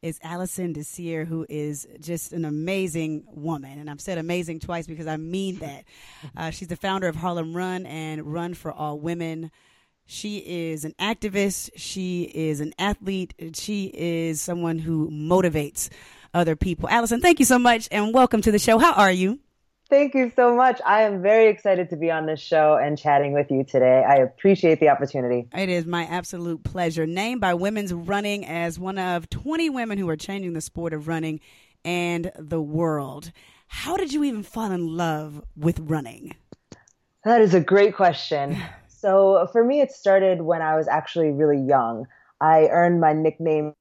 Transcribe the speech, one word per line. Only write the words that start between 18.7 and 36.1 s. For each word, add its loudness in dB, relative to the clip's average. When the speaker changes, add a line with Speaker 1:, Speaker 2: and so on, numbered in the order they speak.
Speaker 1:
How 6
are 6
you? 0
Speaker 2:
Thank 4
you 2
so 6
much. 4
I 4
am 0
very 6
excited 2
to -6
be 0
on -2
this -4
show 4
and -2
chatting 2
with 0
you 2
today. 4
I 6
appreciate 4
the 6
opportunity. 0
Speaker 1:
It -2
is -2
my -4
absolute -8
pleasure. -2
Named -4
by 2
Women's -4
Running -4
as -6
one -8
of -4
twenty -4
women -4
who -4
are -2
changing -8
the -6
sport -8
of -10
running -6
and -4
the -6
world. -4
How -6
did -4
you 0
even -4
fall -6
in -4
love -6
with -2
running? -6